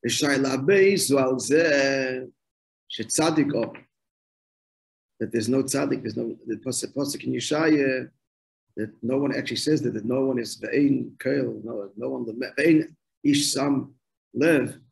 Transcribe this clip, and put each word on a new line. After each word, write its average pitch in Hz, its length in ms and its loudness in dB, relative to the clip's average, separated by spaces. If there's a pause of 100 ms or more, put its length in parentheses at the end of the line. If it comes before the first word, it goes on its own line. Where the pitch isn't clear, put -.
The 120 80 -2
Shaila 135 540 0
Beis 196 440 4
Zu 139 100 4
Al 131 160 2
Zeh 135 920 2 (640)
Shetzadik 156 640 0
Or, 113 180 -2 (1500)
that 113 120 -6
there's 113 160 -2
no 135 140 2
tzaddik, 139 400 -2
there's 110 140 -8
no, 117 200 -6 (100)
the 113 100 -4
pasuk, - 380 -8
pasuk 139 300 -6
in 127 80 -4
Yeshaya, 143 760 0 (680)
that 110 140 -6 (120)
no 127 160 0
one 139 160 0
actually - 220 -4
says 151 260 0
that, 123 100 -2
that 107 120 -8
no 131 200 0
one 131 140 0
is 110 180 -8
Ve'ein 131 600 0
Koil, 123 460 -4
no, 104 320 -10
no 120 120 -8
one, 127 160 -6
Ve'ein 139 720 2 (300)
Ish 143 280 2
Sam 139 400 0 (400)
Lev 135 460 2 (140)